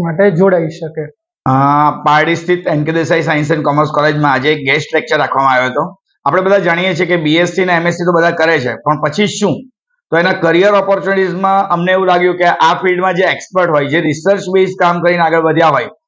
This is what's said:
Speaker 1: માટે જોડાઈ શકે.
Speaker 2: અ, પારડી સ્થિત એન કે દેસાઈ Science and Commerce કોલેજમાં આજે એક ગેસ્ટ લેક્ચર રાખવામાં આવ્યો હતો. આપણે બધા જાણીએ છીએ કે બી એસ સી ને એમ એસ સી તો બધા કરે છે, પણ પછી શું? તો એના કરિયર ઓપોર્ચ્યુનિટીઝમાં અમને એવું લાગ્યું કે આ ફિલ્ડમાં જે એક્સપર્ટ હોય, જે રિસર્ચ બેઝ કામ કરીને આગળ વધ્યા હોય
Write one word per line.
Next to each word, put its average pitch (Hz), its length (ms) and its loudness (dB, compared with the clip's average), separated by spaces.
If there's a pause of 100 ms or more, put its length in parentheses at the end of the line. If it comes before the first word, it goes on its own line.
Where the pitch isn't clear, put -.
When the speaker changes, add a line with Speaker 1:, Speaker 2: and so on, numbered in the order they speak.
Speaker 1:
માટે 170 300 0
જોડાઈ 180 380 2
શકે. 156 380 -10 (400)
Speaker 2:
અ, 131 40 0 (560)
પારડી 156 280 2
સ્થિત 175 320 -2
એન 151 180 -2
કે 160 80 -2
દેસાઈ 165 260 0
Science 151 300 -2
and 156 100 0
Commerce 147 360 0
કોલેજમાં 147 380 2
આજે 131 160 0
એક 151 100 0
ગેસ્ટ 139 360 -2
લેક્ચર 156 240 -2
રાખવામાં 135 340 0
આવ્યો 127 160 2
હતો. 151 280 -4 (280)
આપણે 160 160 0
બધા 190 180 2
જાણીએ 175 360 -2
છીએ 175 120 -2
કે 180 100 0
બી 156 200 0
એસ 170 120 2
સી 180 160 -2
ને 180 80 0
એમ 170 140 0
એસ 175 80 0
સી 175 100 -6
તો 180 80 2
બધા 170 180 2
કરે 160 280 0
છે, 123 160 -4
પણ 147 260 -4
પછી 156 260 0
શું? 190 280 -2 (560)
તો 160 80 2
એના 185 140 2
કરિયર 175 400 2
ઓપોર્ચ્યુનિટીઝમાં 190 960 0
અમને 170 240 0
એવું 190 140 2
લાગ્યું 180 300 2
કે 175 80 0
આ 170 300 2
ફિલ્ડમાં 180 400 0
જે 175 80 0
એક્સપર્ટ 175 480 -2
હોય, 147 160 2
જે 143 140 0
રિસર્ચ 165 400 0 (140)
બેઝ 190 140 2 (120)
કામ 175 200 0
કરીને 175 220 0
આગળ 160 160 2
વધ્યા 160 300 2
હોય 135 160 0 (240)